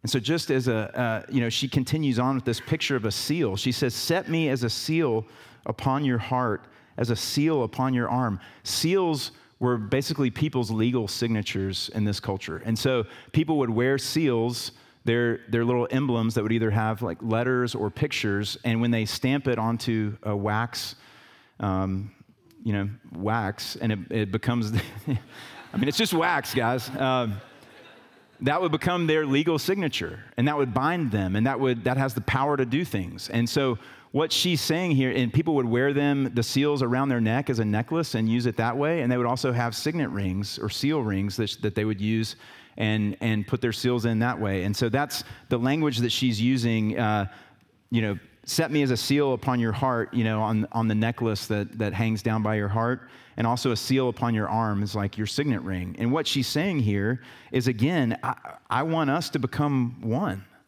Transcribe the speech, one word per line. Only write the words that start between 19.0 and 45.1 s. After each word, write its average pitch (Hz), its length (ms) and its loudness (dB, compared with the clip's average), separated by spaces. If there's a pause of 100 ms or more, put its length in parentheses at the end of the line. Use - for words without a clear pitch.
stamp 135 420 -2
it 120 100 0
onto 110 680 -2
a 104 120 -2
wax, 107 600 -2 (640)
um, 95 520 -2 (520)
you 110 100 0
know, 98 160 0 (240)
wax, 104 640 -4
and 110 140 0
it, 101 80 0 (120)
it 107 200 0
becomes, 110 400 -2
<laughs> - 360 -4
I - 680 -8
mean, 127 100 2
it's 143 100 -2
just 214 160 0
wax, 165 400 0
guys. 123 440 0
Um, 127 400 0 (1040)
that 147 200 2
would 175 100 2
become 175 360 0
their 156 180 4
legal 151 320 2
signature, 135 680 -2 (140)
and 123 100 4
that 147 100 0
would 131 160 0
bind 147 380 0
them, 95 260 0
and 113 100 4
that 131 120 0
would, 127 260 0
that 131 120 2
has 131 160 0
the 117 80 -4
power 143 360 0
to 131 80 2
do 139 200 -2
things. 90 440 -6
And 117 200 -2
so 131 280 0 (340)
what 156 200 0
she's 175 300 2
saying 175 300 0
here, 131 200 4
and 120 220 0
people 156 220 2
would 131 100 2
wear 127 280 2
them, 139 400 2
the 120 100 2
seals 143 380 2
around 127 280 2
their 120 120 2
neck 117 280 2
as 117 100 0
a 110 60 2
necklace 117 500 0
and 110 140 2
use 120 160 2
it 117 120 0
that 120 200 0
way, 156 240 0
and 123 100 2
they 123 60 2
would 120 100 2
also 123 240 0
have 117 240 0
signet 156 340 -2
rings 98 500 -4
or 107 100 -4
seal 147 320 0
rings 101 360 -2
that, 107 240 -2
that 104 140 -2
they 107 100 0
would 107 160 -2
use 110 340 0 (420)
and, 107 420 0
and 107 260 0
put 127 140 -2
their 117 140 0
seals 123 320 0
in 113 140 2
that 117 200 0
way. 98 240 0
And 101 120 -2
so 120 120 0
that's 139 380 -2 (240)